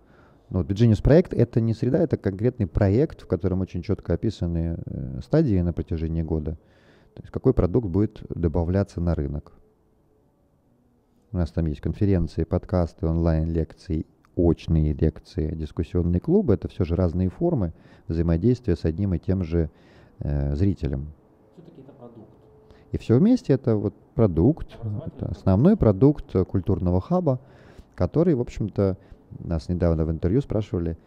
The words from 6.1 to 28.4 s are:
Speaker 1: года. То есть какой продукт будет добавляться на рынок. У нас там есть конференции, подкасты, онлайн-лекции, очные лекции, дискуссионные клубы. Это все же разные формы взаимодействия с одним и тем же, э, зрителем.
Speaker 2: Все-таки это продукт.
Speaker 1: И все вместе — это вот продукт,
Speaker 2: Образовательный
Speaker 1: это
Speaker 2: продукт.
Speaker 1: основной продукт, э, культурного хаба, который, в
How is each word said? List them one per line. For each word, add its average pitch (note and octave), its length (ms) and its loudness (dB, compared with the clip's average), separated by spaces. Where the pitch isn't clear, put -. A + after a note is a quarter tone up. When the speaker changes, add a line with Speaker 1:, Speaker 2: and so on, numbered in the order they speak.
Speaker 1:
года. D#2 360 -4
То - 80 -16
есть - 80 -20
какой - 220 0
продукт G2+ 340 0
будет G2 420 -2
добавляться E2+ 720 -2
на E2+ 140 2
рынок. C#2+ 360 -6
У G2+ 60 -4
нас E2 140 0
там E2 140 -2
есть D2+ 160 -4
конференции, F2 640 0
подкасты, F2 640 -2
онлайн-лекции, E2 960 0
очные D#2+ 580 2
лекции, D#2 600 -2
дискуссионные E2+ 640 -2
клубы. E3 340 2
Это - 140 -2
все - 180 -4
же D#2+ 100 -2
разные F2+ 340 0
формы B2 440 -2
взаимодействия E2+ 680 0
с - 100 -10
одним F2+ 300 -2
и D#2 40 -4
тем F#2+ 240 -2
же, D#2+ 260 0
э, C#2+ 360 -2
зрителем. D2+ 520 -2
Speaker 2:
Все-таки - 260 -20
это C3 120 -20
продукт. A#2 360 -20
Speaker 1:
И - 60 -4
все A#2 200 2
вместе — G#3 360 4
это B2 220 2
вот G#2 180 -2
продукт, G2+ 600 2
Speaker 2:
Образовательный G#2+ 320 -10
Speaker 1:
это - 100 -14
Speaker 2:
продукт. - 200 -8
Speaker 1:
основной C3 400 4
продукт, A#2 580 2
э, F#2+ 100 2
культурного F2+ 560 0
хаба, E3 380 -2
который, D3+ 380 0
в A#2+ 80 0